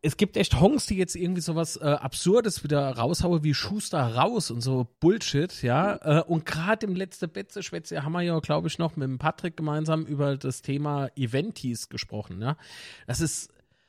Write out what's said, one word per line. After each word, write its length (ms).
es 140
gibt 220
echt 240
Hongs, 240
die 100
jetzt 220
irgendwie 240
sowas, 340
äh, 100
Absurdes 800
wieder 280
raushauen 520
wie 100
Schuster 460
raus 340
und 120
so 260
Bullshit, 640
ja. 560
Äh, 40
und 220
grad 380
im 120
letzten 340
Betze-Schwätze 720
haben 100
wir 80
ja, 180
glaub 280
ich, 100
noch 180
mit 120
dem 100
Patrick 400
gemeinsam 480
über 320
das 240
Thema 560
Eventis 720
gesprochen, 520
ja. 140
Das 120
ist, 320